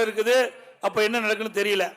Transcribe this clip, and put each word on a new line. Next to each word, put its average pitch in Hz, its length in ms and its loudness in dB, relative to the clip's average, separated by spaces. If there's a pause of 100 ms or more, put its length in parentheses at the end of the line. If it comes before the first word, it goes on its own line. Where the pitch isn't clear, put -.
இருக்குது, 220 300 0 (520)
அப்ப 208 180 0
என்ன 233 200 0
நடக்குன்னு 214 340 -2
தெரியல. 202 260 0 (120)